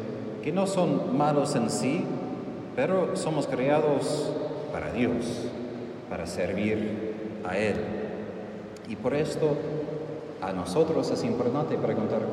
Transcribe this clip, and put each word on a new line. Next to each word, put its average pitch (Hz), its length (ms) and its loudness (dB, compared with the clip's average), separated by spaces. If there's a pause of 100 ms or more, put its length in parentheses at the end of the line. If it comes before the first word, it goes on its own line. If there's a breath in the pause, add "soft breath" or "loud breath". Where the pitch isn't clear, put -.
(440)
que 151 80 0
no 185 160 2
son 156 500 2
malos 147 380 4
en 113 140 4
sí, 135 340 2 (720)
pero 165 400 2
somos 151 320 0
creados 139 840 4 (420)
para 76 180 -4
Dios, - 560 0 (640)
para 87 180 -4
servir 107 840 0 (320)
a 92 120 0
Él. 104 180 2 (1120)
Y 110 80 -4
por 123 160 0
esto 151 420 2 (880)
A 95 120 -2
nosotros 135 580 2
es - 120 0
importante 123 540 2
preguntar 110 440 2 (120)